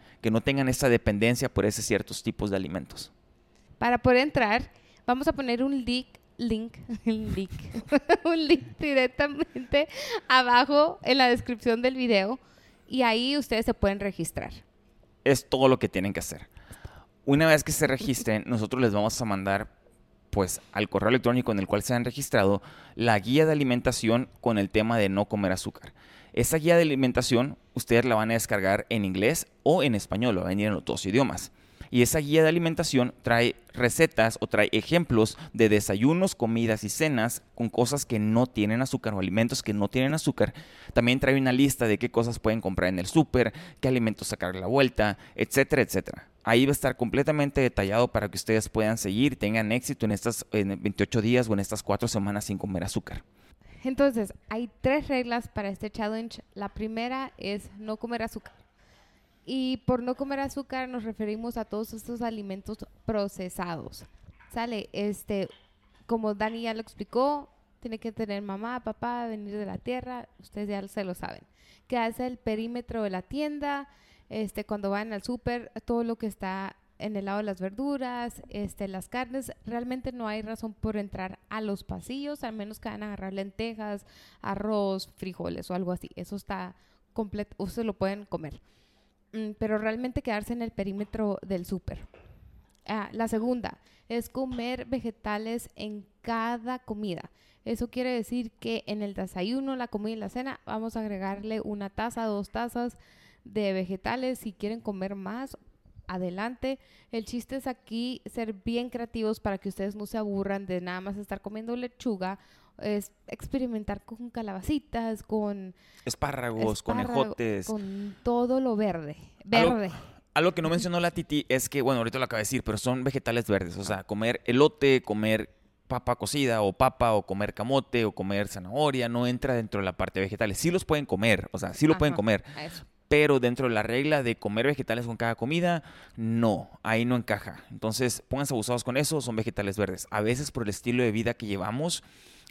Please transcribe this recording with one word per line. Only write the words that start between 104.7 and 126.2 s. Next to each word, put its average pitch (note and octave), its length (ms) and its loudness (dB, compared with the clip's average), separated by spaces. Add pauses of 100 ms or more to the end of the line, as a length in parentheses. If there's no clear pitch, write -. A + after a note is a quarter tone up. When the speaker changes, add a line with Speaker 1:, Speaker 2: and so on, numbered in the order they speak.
Speaker 2:
comer G3 340 -6
más, G3 420 -10 (500)
adelante. G#3 720 -4 (340)
El A3+ 140 -4
chiste A#3+ 300 -8
es C4+ 100 -8
aquí A#3+ 560 -6 (100)
ser A3 220 -4
bien A#3 380 -4
creativos A3+ 480 -4
para G3 180 -2
que G3 120 -8
ustedes G3 260 -6
no G#3 100 -10
se A3 140 -6
aburran G3 480 -4
de F3+ 120 -4
nada F3+ 220 -6
más G3 160 -8
estar G3+ 240 -10
comiendo A3 340 -8
lechuga. G#3 640 -4 (400)
Es G#3 340 -4 (140)
experimentar A3 800 -6
con A#3+ 240 -14
calabacitas, A3+ 920 -4
con G3+ 500 -4 (300)
Speaker 1:
Espárragos, A#2+ 800 -4
con A#3+ 160 -2
Speaker 2:
espárrago, A#3+ 260 0
Speaker 1:
ejotes. G#3 400 -2
Speaker 2:
con G3+ 560 -8
todo A#3+ 380 0
lo B3 160 0
verde, E3 400 -2 (360)
Speaker 1:
Algo, A#3 240 6
Speaker 2:
verde. G3 160 -2 (440)
Speaker 1:
algo E3 180 6
que E3+ 80 -4
no D#3+ 80 0
mencionó F3 300 0
la F3 120 2
Titi D3+ 380 -2
es B2+ 200 2
que, C#3 120 0
bueno, B2+ 180 2
ahorita A#2 200 -2
lo B2+ 60 0
acaba A2+ 140 -2
de - 20 0
decir, A#2 220 -2
pero G#2+ 140 -2
son B2+ 280 -2
vegetales A#2+ 420 0
verdes. F#2 300 0
O G2 60 -6
sea, F#2+ 200 -4
comer A2 420 -2
elote, C3+ 560 6
comer G#2+ 480 0 (380)
papa B2 300 -2
cocida A#2 460 0